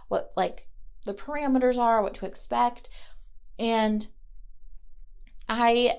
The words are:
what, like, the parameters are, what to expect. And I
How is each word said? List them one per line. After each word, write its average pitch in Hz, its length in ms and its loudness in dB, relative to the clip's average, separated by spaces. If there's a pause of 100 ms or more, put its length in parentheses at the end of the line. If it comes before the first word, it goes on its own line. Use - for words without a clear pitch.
what, - 280 0
like, 180 300 -2 (380)
the 202 100 -4
parameters 262 640 2
are, 226 240 6
what 196 120 -2
to - 120 -6
expect. 240 640 0 (720)
And 220 480 2 (1400)
I 240 500 6